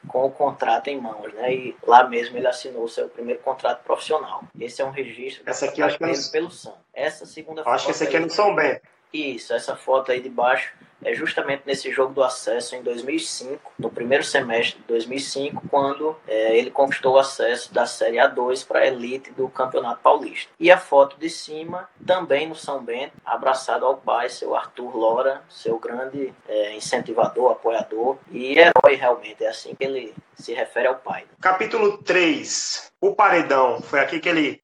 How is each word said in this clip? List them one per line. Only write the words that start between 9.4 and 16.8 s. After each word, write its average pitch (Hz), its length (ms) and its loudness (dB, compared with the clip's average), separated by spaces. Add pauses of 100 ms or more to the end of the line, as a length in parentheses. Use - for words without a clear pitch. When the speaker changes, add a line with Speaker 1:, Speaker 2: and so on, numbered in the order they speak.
Speaker 1:
essa 123 220 -2
foto 131 360 0
aí 127 80 0
de 127 100 -8
baixo 120 440 0 (300)
é 117 100 -2
justamente 143 520 -4
nesse 135 260 -4
jogo 135 220 0
do 135 100 4
acesso 123 520 -2
em 127 60 -12
dois 120 220 -6
mil 143 120 -4
e 165 40 -2
cinco, - 580 -10
no 120 120 -4
primeiro 135 340 0
semestre 120 560 0
de - 80 -20
dois 117 180 0
mil 127 120 -6
e 139 40 -4
cinco, 139 480 -6
quando, 143 480 0 (100)
é, 110 300 4
ele 127 140 2
conquistou 135 440 4